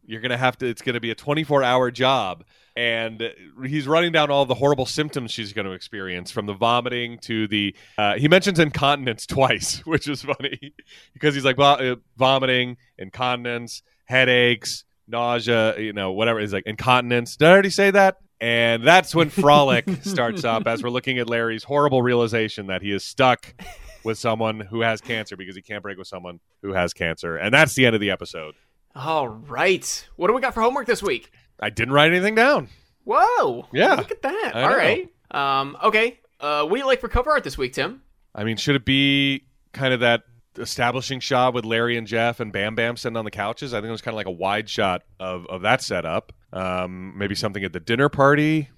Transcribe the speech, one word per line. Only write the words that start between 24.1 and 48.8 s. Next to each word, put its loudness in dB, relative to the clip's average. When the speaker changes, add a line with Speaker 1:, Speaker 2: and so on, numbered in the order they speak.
Speaker 1:
someone -2
who -6
has 0
cancer -8
because -16
he -16
can't -12
break -12
with -16
someone -14
who -6
has 0
cancer. -6
And 0
that's 6
the 4
end 4
of 0
the 0
episode. -10
Speaker 2:
All -4
right. -2
What 0
do 4
we 0
got -2
for -2
homework 0
this 0
week? -4
Speaker 1:
I -4
didn't -2
write 6
anything 0
down. 4
Speaker 2:
Whoa. 2
Speaker 1:
Yeah. 4
Speaker 2:
Look -4
at -8
that. -4
Speaker 1:
I -2
Speaker 2:
All 2
Speaker 1:
know. 2
Speaker 2:
right. 0
Um, -2
okay. 2
Uh, 0
what -2
do -2
you -4
like 2
for -8
cover 0
art 2
this -8
week, -4
Tim? -4
Speaker 1:
I -6
mean, -4
should 0
it -2
be 0
kind -2
of -2
that 2
establishing -4
shot 2
with -2
Larry 0
and -6
Jeff -2
and -8
Bam -4
Bam -2
sitting -8
on -4
the -10
couches? -8
I -4
think -6
it -8
was -10
kinda -8
like -8
a -8
wide -4
shot -2
of, -8
of -10
that 2
setup. -6
Um, -8
maybe -4
something -6
at -6
the -8
dinner 0
party. 2